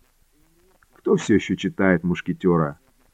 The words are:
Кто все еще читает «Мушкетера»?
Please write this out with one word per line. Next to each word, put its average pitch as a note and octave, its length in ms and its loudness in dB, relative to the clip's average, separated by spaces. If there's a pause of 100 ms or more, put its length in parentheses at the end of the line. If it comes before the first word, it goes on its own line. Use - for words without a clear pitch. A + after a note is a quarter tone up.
(920)
Кто - 240 0
все A#2 180 0
еще F#2+ 220 0
читает F#2 480 0
«Мушкетера»? E2+ 760 -2 (360)